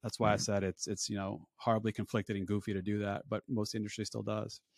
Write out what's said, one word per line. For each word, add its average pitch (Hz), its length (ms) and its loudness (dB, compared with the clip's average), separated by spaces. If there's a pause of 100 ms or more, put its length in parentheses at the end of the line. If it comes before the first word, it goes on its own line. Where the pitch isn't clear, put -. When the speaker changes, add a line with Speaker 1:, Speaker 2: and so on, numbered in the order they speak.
Speaker 1:
That's - 180 -6
why 107 100 6
I - 20 8
Speaker 2:
Right. 101 100 4
Speaker 1:
said 101 220 2
it's, - 240 -2
it's, - 220 -2
you 104 80 0
know, 98 300 -4 (100)
horribly 110 340 2
conflicted 104 440 0
and 95 120 -2
goofy 104 260 0
to 95 80 0
do 104 180 0
that, 101 300 -2
but 107 180 -2
most 107 280 0
industry 107 300 -4
still 110 180 -4
does. 107 380 -4 (160)